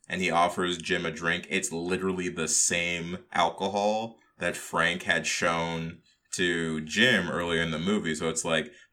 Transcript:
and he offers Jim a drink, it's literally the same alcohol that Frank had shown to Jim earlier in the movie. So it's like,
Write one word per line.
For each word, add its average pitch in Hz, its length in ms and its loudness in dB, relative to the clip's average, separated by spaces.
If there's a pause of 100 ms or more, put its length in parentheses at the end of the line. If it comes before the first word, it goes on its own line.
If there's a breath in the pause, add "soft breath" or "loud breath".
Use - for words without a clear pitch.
and 92 140 -4
he 90 100 2
offers 87 460 2
Jim 87 280 -2
a 80 60 -4
drink, 85 380 -4
it's 95 220 -2
literally 90 580 -2
the 85 180 -2
same 87 720 0 (140)
alcohol 101 840 0 (220 soft breath)
that 87 160 -2
Frank 85 480 0
had 82 240 2
shown 82 720 0 (320 soft breath)
to 85 500 0
Jim 98 480 2
earlier 85 320 0
in 82 100 0
the 78 80 -2
movie. 85 360 0
So 82 140 -2
it's - 160 -2
like, 80 260 0 (220 loud breath)